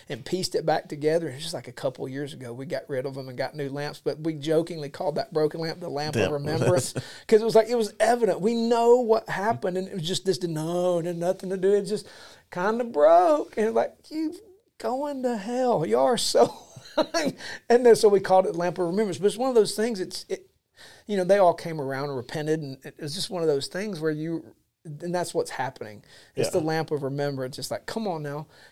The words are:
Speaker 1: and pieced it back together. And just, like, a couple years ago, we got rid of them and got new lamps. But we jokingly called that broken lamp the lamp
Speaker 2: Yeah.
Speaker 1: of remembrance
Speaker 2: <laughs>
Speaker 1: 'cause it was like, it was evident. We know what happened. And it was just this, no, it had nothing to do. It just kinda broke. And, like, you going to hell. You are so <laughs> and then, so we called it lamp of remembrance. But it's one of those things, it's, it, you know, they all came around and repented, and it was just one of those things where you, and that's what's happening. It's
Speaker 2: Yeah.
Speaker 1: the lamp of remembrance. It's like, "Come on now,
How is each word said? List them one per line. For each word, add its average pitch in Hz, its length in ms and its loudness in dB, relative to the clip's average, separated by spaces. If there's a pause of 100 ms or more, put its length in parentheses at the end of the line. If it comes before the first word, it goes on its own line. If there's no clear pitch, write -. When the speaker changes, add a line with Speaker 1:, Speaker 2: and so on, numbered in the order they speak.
Speaker 1:
and 131 160 -10
pieced 185 300 -4
it 160 100 -2
back 156 240 -2
together. 156 380 0
And 131 120 -10
just, 165 140 -10
like, 127 140 -10
a 120 40 -16
couple 131 380 -6
years 143 240 -8
ago, 123 180 -12
we 131 140 -12
got - 240 -8
rid 131 160 -4
of 139 80 -8
them 131 160 -12
and 123 80 -14
got 135 160 -6
new 147 160 -6
lamps. 143 340 -8
But 143 180 -4
we 160 120 -2
jokingly 156 560 -2
called 170 280 -6
that - 160 -6
broken 156 280 0
lamp 165 200 -6
the 170 80 -10
lamp 147 260 -4
Speaker 2:
Yeah. 110 100 4
Speaker 1:
of - 60 0
remembrance 151 600 0 (180)
Speaker 2:
<laughs> - 160 -20
Speaker 1:
'cause 214 140 8
it 226 40 0
was 214 80 0
like, 214 160 6
it 247 60 0
was 214 240 0
evident. 214 420 2
We 233 140 2
know 233 400 6
what 226 340 2
happened. 190 480 -2
And 185 100 -4
it - 60 -14
was 165 140 -6
just 185 180 -2
this, 185 160 0
no, 175 560 0
it 165 80 -2
had 175 120 -4
nothing 185 340 -2
to 196 60 -4
do. 190 180 4
It 196 80 2
just 190 240 -4 (420)
kinda 220 360 -2
broke. 311 720 6
And, 226 200 0
like, 233 180 0 (160)
you 311 240 -4 (460)
going 269 420 -4
to 240 160 -2
hell. 233 480 0
You 220 140 2
are 262 180 4
so - 340 4 (460)
<laughs> - 720 -4
and 247 160 6
then, 226 100 10
so 214 140 6
we 196 100 6
called 190 280 4
it 165 80 -4
lamp 175 240 -4
of 180 80 0
remembrance. 185 320 -2
But 185 80 2
it's 196 100 -2
one 262 120 -2
of 247 60 2
those 208 200 4
things, 214 240 -2
it's, - 280 -8
it, - 220 -10 (580)
you 208 100 -2
know, 185 60 2
they 190 140 4
all 180 160 6
came 160 280 -8
around 135 280 -4
and 139 80 -6
repented, 156 440 -4
and 135 220 -10
it - 160 -16
was 151 160 -8
just 185 140 -6
one 185 120 -6
of 165 60 0
those 139 200 0
things 190 320 -6
where 156 120 -2
you, 156 340 -6 (380)
and 165 300 -10
that's 175 200 -4
what's 160 180 -2
happening. 110 520 -8 (320)
It's 156 120 0
Speaker 2:
Yeah. 185 120 0
Speaker 1:
the 156 60 -2
lamp 160 260 -2
of 143 120 -2
remembrance. 139 560 -4
It's - 120 -6
like, - 140 -6
"Come 220 220 -6
on 160 160 -6
now, 147 240 -8 (240)